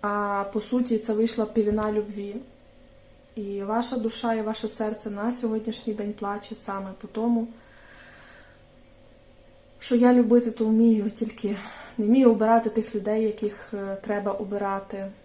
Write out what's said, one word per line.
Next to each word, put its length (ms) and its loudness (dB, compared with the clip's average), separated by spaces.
А 420 -2
по 80 -2
суті, 360 0
це 160 -2
вийшла 320 0
пілена 460 0
любві. 440 -6
І 280 -6
ваша 340 -2
душа, 360 -2
і 80 -2
ваше 260 -4
серце 420 -4
на 240 -2
сьогоднішній 600 -4
день 200 -6
плаче 420 -8
саме 340 -6
по 60 -14
тому, 400 0
що 160 0
я 180 8
любити 380 6
то 140 -2
вмію, 440 6
тільки 480 -6
не 80 0
вмію 260 8
обирати 380 4
тих 260 -2
людей, 280 0
яких, 500 -4
е, 280 -6
треба 300 -4
обирати. 800 -6